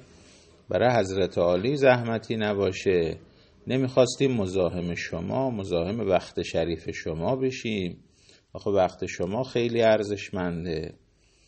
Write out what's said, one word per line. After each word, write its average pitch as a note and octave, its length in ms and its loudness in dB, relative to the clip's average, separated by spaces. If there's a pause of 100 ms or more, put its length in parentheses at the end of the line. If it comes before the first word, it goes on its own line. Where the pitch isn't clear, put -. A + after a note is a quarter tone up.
(680)
برای A#2 300 4
حضرت F#2+ 380 0
عالی F#2 380 2
زحمتی A#2+ 600 2
نباشه، F#2+ 840 0 (500)
نمی‌خواستیم B2+ 640 2
مزاحم F2+ 640 0
شما، G#2+ 540 -4
مزاحم F#2+ 500 -2
وقت F#2 420 0
شریف E2 480 -4
شما E2 460 -4
بشیم، A2+ 600 -4 (560)
آخه - 160 -6
وقت F#2 360 2
شما F#2+ 380 -4
خیلی A#2 380 -2
ارزشمنده، F2+ 1120 0 (540)